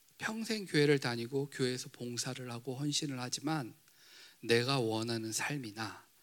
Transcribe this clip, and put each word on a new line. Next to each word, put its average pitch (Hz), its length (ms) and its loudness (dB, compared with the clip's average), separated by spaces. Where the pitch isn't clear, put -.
평생 220 480 -2
교회를 147 340 6
다니고 127 500 -2
교회에서 127 400 -2
봉사를 123 640 -6
하고 120 240 -6
헌신을 143 440 0
하지만 127 560 -2
내가 120 380 4
원하는 113 520 0
삶이나 110 760 -4